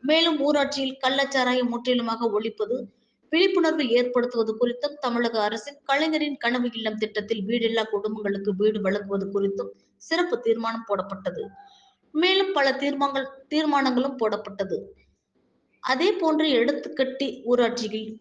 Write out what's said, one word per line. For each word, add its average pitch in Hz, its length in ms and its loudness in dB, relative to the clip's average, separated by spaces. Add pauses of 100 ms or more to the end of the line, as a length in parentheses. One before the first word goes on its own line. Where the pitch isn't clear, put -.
மேலும் 320 380 4
ஊராட்சியில் 269 580 0
கள்ளச்சாராயம் 254 680 2
முற்றிலுமாக 233 640 0
ஒழிப்பது, 226 400 -4 (540)
விழிப்புணர்வு 330 520 4 (140)
ஏற்படுத்துவது 247 640 0
குறித்தும், 247 440 -2
தமிழக 240 320 0 (120)
அரசின் 226 300 -8 (120)
கலைஞரின் 294 520 0
கனவு 247 260 0 (100)
இல்லம் 220 240 -4
திட்டத்தில் 214 460 -4
வீடில்லா 226 440 0
குடும்பங்களுக்கு 208 580 -2 (120)
வீடு 214 240 2
வழங்குவது 196 480 -2
குறித்தும் 196 360 -2 (320)
சிறப்பு 349 340 0 (100)
தீர்மானம் 226 420 0
போடப்பட்டது. 196 560 -4 (680)
மேலும் 381 420 4
பல 277 100 4 (140)
தீர்மானங்கள், 277 480 0 (240)
தீர்மானங்களும் 277 680 2
போடப்பட்டது. 196 580 -2 (1040)
அதே 269 260 2 (120)
போன்று 311 260 2 (120)
எடுத்துக்கட்டி 254 680 -2 (220)
ஊராட்சியில் 226 600 0 (100)